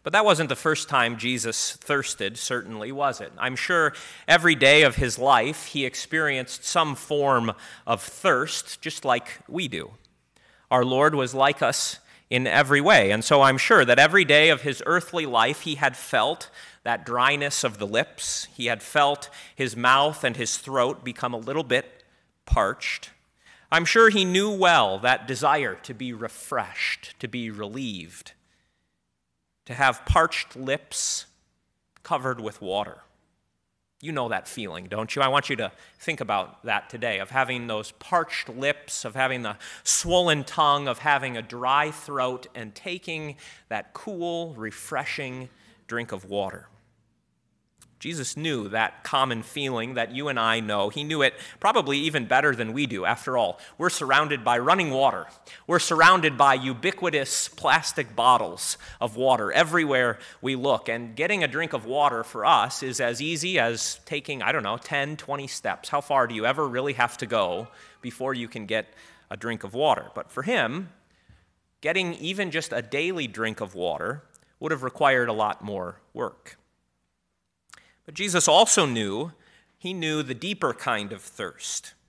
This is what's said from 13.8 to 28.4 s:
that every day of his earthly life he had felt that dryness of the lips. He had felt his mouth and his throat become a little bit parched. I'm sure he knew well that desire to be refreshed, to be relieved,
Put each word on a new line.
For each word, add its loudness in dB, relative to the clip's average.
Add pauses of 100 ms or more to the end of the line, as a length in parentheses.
that 6
every 6
day 8
of 2
his -4
earthly -2
life 2
he -6
had 0
felt -2 (340)
that -2
dryness 0
of -4
the -4
lips. -4
He -6
had -2
felt 0 (260)
his -4
mouth 4
and 0
his -4
throat -2
become -6
a -6
little -4
bit -2 (420)
parched. -2 (600)
I'm 2
sure 8
he 4
knew 2
well 4
that 2
desire 0
to -14
be -10
refreshed, -8
to -10
be -8
relieved, -10 (1300)